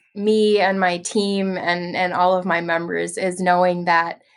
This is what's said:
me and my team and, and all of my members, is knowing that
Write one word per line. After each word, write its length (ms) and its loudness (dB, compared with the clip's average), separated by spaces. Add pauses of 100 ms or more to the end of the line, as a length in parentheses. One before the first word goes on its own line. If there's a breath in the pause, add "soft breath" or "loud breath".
(160)
me 440 4
and 200 2
my 180 2
team 640 -2
and, 360 -4
and 160 -2
all 240 2
of 80 -2
my 160 0
members, 600 -4
is 200 -4
knowing 460 2
that 380 0 (140 soft breath)